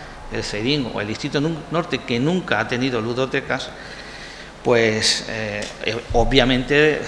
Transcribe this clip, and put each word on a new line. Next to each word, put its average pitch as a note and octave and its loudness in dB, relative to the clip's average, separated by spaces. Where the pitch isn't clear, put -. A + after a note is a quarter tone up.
el A2 -4
Cedín A#2+ -2
o G#2 -4
el G#2 -4
Distrito C#3 -2
Nun-, D#3+ 0
Norte, D#3+ -2
que A#2+ -2
nunca C#3+ 2
ha A2+ -2
tenido B2 0
ludotecas, B2+ -2
pues, A2+ 4
eh, G#2+ -4
eh, A2 -2
obviamente C3 4